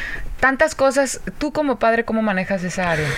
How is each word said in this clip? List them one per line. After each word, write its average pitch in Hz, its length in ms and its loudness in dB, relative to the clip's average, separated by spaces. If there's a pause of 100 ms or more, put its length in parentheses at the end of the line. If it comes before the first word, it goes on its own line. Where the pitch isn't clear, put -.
(420)
tantas 269 320 2
cosas. 269 460 2 (180)
Tú 294 140 -2
como 285 260 0
padre, 226 260 2
¿cómo 226 160 0
manejas 190 440 -2
esa 180 260 -2
área? 156 260 0